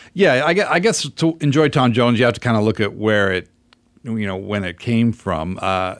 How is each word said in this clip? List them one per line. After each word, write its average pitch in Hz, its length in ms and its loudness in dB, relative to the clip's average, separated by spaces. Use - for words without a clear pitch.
Yeah, 151 320 2
I 170 80 2
gue-, 196 140 0
I 156 100 0
guess 208 300 0
to 160 320 -2
enjoy 147 280 2
Tom 127 240 2
Jones, 120 260 2
you 123 60 4
have 120 100 2
to - 60 -14
kinda 113 200 0
look 107 200 0
at 101 140 -2
where 107 380 2
it, 90 160 -4
you 110 240 -6
know, 95 100 -6
when 98 280 -4
it 87 140 -8
came 117 340 0
from. 90 480 -6
Uh, 92 400 -2